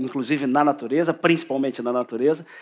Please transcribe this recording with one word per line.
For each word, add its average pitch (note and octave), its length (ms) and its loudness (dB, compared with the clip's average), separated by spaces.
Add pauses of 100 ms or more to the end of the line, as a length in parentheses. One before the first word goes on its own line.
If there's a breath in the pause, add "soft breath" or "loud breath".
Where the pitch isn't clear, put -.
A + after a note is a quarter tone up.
inclusive C3+ 460 -2
na C#3 180 4
natureza, C#3+ 480 0
principalmente C#3 720 0
na A#2+ 100 -2
natureza, B2 540 -2 (160 loud breath)